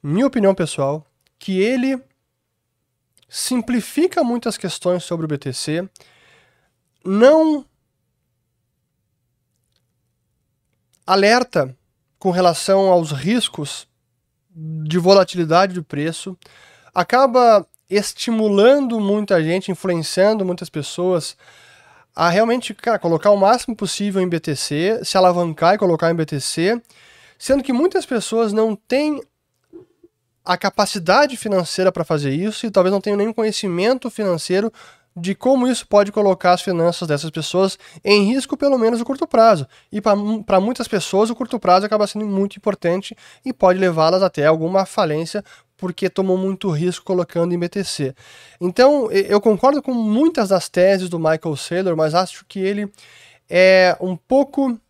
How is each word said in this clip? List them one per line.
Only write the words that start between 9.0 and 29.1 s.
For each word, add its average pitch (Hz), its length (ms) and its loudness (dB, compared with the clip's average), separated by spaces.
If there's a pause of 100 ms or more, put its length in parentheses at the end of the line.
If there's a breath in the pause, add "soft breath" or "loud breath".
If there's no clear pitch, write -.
alerta 196 680 0 (420)
com 190 140 -2
relação 185 600 2
aos 165 200 2
riscos 156 760 -4 (680)
de 160 420 -6
volatilidade 180 760 2
do 180 100 -8
preço, 160 540 -8 (560 soft breath)
acaba 233 760 4 (220)
estimulando 220 1080 2
muita 202 440 0
gente, 175 260 -2
influenciando 190 760 0
muitas 180 240 -6
pessoas 175 680 -4 (800 soft breath)
a 165 140 0
realmente, 226 440 0
cara, 220 240 -2
colocar 165 340 0
o 202 60 4
máximo 220 380 2
possível 202 460 -4
em 180 80 -2
B 170 100 -2
T 156 160 -4
C, 170 480 -4
se - 140 -2
alavancar 175 580 2
e - 20 -10
colocar 175 320 0
em 170 60 0
B 160 100 -2
T 147 140 -8
C, 190 420 -2 (560 soft breath)
sendo 269 240 0
que 262 120 -4
muitas 339 320 0
pessoas 226 480 -2
não 220 240 0
têm 285 440 -2 (1200)